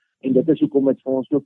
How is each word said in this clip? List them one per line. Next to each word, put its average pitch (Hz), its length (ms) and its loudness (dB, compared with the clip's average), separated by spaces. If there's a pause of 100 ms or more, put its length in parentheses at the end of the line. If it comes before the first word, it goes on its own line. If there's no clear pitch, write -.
(240)
En 131 100 -2
dit 147 200 2
is 156 100 -2
hoekom 139 260 0
dit 117 140 -6
vir 131 160 -2
ons 120 100 -10
so 147 160 -2